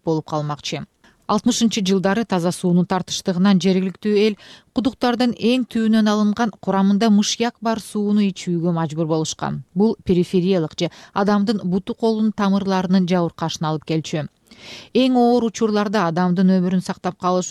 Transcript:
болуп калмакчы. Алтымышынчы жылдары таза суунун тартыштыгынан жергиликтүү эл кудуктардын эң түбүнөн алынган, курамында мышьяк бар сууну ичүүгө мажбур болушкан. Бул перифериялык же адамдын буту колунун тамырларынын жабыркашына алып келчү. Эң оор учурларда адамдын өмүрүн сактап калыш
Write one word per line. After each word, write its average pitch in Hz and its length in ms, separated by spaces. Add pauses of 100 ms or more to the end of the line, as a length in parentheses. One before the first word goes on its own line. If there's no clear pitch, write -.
болуп 160 240
калмакчы. 147 560 (400)
Алтымышынчы 226 560
жылдары 196 480
таза 180 240
суунун 175 320
тартыштыгынан 190 720
жергиликтүү 190 540 (140)
эл 214 100 (420)
кудуктардын 240 560
эң 247 300 (100)
түбүнөн 220 380
алынган, 208 500
курамында 196 480
мышьяк 214 560
бар 220 160
сууну 208 460
ичүүгө 175 500
мажбур 156 320
болушкан. 156 540 (100)
Бул 214 300
перифериялык 180 720
же 170 140 (220)
адамдын 208 500
буту 190 320
колунун 220 360
тамырларынын 190 760
жабыркашына 165 640
алып 151 160
келчү. 156 380 (680)
Эң 254 240
оор 240 240
учурларда 208 640
адамдын 180 480
өмүрүн 185 300
сактап - 340
калыш 180 320